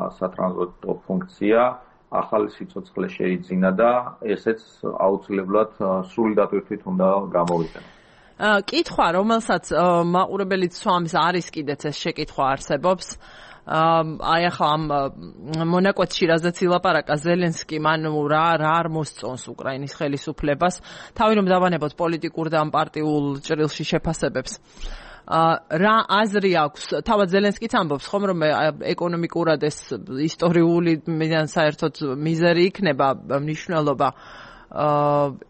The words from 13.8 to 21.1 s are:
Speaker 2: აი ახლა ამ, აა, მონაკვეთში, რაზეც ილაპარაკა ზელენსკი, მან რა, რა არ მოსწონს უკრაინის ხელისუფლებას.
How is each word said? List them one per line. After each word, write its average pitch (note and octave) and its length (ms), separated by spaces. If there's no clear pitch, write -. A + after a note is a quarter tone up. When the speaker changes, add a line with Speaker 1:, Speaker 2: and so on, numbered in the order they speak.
Speaker 2:
აი E3 240
ახლა F3 220
ამ, D#3 200
აა, C#3+ 220
მონაკვეთში, F3+ 640
რაზეც E3 320
ილაპარაკა F3+ 580
ზელენსკი, E3 640
მან D#3 220
რა, D3+ 320
რა D3+ 180
არ E3+ 160
მოსწონს D#3 580
უკრაინის C3+ 480
ხელისუფლებას. D3 800